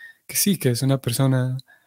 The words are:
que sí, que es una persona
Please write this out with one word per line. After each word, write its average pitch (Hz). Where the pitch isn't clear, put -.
que -
sí, 196
que 127
es 117
una 135
persona 131